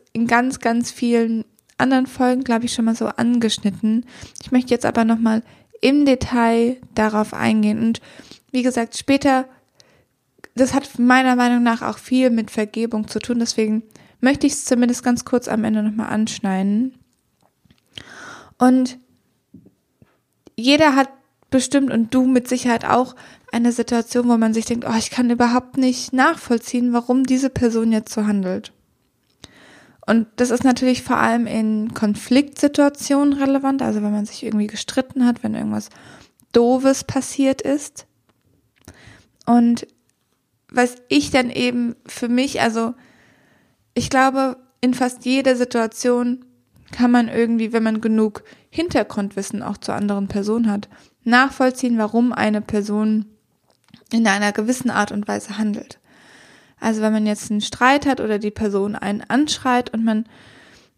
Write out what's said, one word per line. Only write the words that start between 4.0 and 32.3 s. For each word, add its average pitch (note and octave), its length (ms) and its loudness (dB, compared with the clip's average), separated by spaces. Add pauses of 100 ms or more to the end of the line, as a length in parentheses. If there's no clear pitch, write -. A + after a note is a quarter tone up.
Ich - 100 -6
möchte B3+ 200 2
jetzt A#3+ 140 0
aber A#3+ 180 2
nochmal A3+ 380 2 (380)
im C#4+ 260 4
Detail A#3+ 720 2 (160)
darauf G#3+ 400 0
eingehen. A3 480 0
Und A3+ 180 0 (520)
wie B3+ 100 0
gesagt, A#3+ 340 -2
später, C4+ 500 2 (1080)
das B3 180 2
hat - 260 -4
meiner B3+ 380 4
Meinung B3 260 2
nach A#3 200 0
auch G#3+ 160 -6
viel B3+ 320 2
mit A3+ 200 -2
Vergebung G#3+ 580 -4
zu - 100 -6
tun, A#3+ 220 -4
deswegen A3 420 0 (380)
möchte C#4+ 260 2
ich's - 180 -2
zumindest A#3+ 380 0
ganz A#3+ 240 0
kurz B3 220 -2
am A3 160 -2
Ende A3 180 0
nochmal G#3+ 260 -4
anschneiden. G#3 840 -2 (1600)
Und B3+ 400 2 (1600)
jeder C#4 400 4
hat C4+ 140 2 (400)
bestimmt C4+ 420 2
und A3+ 220 0
du B3+ 120 4
mit B3 220 2
Sicherheit B3 360 -2
auch B3 300 2 (380)
eine A#3 200 2
Situation, A#3+ 560 -2
wo A#3+ 80 4
man A3+ 180 2
sich A3+ 100 -2
denkt, A#3 240 -6
"Oh, A3+ 100 -2
ich A3 120 -4
kann B3 200 0
überhaupt A#3+ 460 0
nicht B3+ 360 0
nachvollziehen, B3 800 0
warum B3 320 2
diese C4 260 0
Person A3+ 420 0
jetzt A3 200 -2
so G#3+ 140 -2
handelt." G3+ 460 -2 (1300)
Und A3+ 300 2
das B3 140 0
ist B3 140 0
natürlich B3+ 380 2
vor B3+ 140 -2
allem A#3 300 0
in A3 480 -2
Konfliktsituationen C#4+ 1400 0